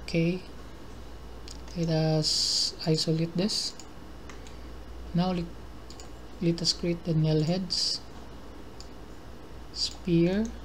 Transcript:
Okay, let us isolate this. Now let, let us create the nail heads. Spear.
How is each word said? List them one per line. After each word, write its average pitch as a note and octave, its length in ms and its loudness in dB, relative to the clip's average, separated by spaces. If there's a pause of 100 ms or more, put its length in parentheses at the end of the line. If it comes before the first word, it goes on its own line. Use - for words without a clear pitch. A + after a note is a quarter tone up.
Okay, E3+ 380 2 (1400)
let E3 100 2
us D#3 840 4 (120)
isolate D#3+ 520 4
this. - 360 2 (1400)
Now F3+ 180 4
let, F3 140 0 (960)
let E3+ 200 4
us E3 120 2
create E3+ 320 0
the E3+ 80 2
nail D#3 300 6
heads. F3 580 0 (1700)
Spear. F3+ 760 4 (180)